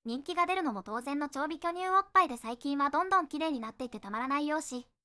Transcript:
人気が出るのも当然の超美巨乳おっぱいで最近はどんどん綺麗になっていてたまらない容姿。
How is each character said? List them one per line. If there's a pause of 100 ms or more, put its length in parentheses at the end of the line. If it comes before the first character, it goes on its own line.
人
気
が
出
る
の
も
当
然
の
超
美
巨
乳
お
っ
ぱ
い
で
最
近
は
ど
ん
ど
ん
綺
麗
に
な
っ
て
い
て
た
ま
ら
な
い
容
姿。 (180)